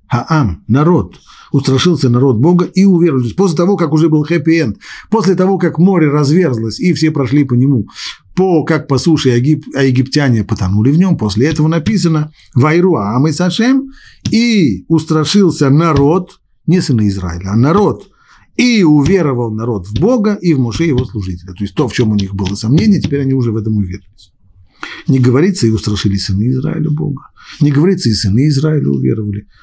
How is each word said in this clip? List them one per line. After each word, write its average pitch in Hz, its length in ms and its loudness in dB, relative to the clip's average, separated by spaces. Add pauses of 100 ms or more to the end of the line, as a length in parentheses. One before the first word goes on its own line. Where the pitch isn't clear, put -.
Хаам, 123 600 -2
народ, 143 520 0 (320)
«устрашился 135 580 0
народ 123 280 2
Бога 175 280 4
и 190 200 0
уверовал». 170 360 2
То 120 40 -2
есть 107 120 -8
после 180 200 0
того, 180 200 0
как 156 160 -2
уже 160 160 2
был 151 140 2
хэппи-энд, 160 540 -2 (320)
после 190 260 2
того, 185 220 0
как 175 220 -2
море 175 300 4
разверзлось, 139 680 0
и 180 140 0
все 156 180 0
прошли 139 320 0
по 127 100 -2
нему, 123 340 2 (480)
по, 180 280 2
как 151 240 -2
по 135 100 0
суше, 151 320 2
Егип-, 123 360 0 (100)
а 135 80 0
египтяне 131 600 0
потонули 104 480 0
в 151 60 2
нём, 180 200 0
после 107 300 -2
этого 156 200 0
написано: 160 640 0 (220)
«Вайру 160 420 2
Аам 117 320 -2
эс 156 140 -4
Ашем», 247 500 0 (380)
и 208 580 0
устрашился 160 840 2
народ, 156 720 2 (280)
не 175 140 2
сыны 110 260 0
Израиля, 92 440 -6
а 101 40 -2
народ, 151 540 0 (480)
«и 233 260 2
уверовал 147 720 2
народ 107 340 -4
в 104 120 -6
Бога 214 340 0
и 180 200 -2
в 135 60 0
Моше 120 260 -2
его 127 200 0
служителя». 92 480 -10
То 104 100 -8
есть 98 120 -10
то, 143 120 0
в 107 60 -8
чём 110 180 0
у 107 40 0
них 98 200 -2
было 95 200 -4
сомнение, 160 460 2
теперь 143 200 -4
они 135 120 -2
уже 120 180 0
в 107 60 -2
этом 110 200 -2
уверились. - 560 -8 (760)
Не 135 120 2
говорится: 127 480 2
«И 110 40 2
устрашили 104 460 -2
сыны 101 320 -2
Израиля 151 400 -4
Бога». 147 340 -4 (360)
Не 147 120 4
говорится: 165 380 2
«И 110 40 0
сыны 104 340 0
Израиля 147 420 0
уверовали». 113 580 -4 (160)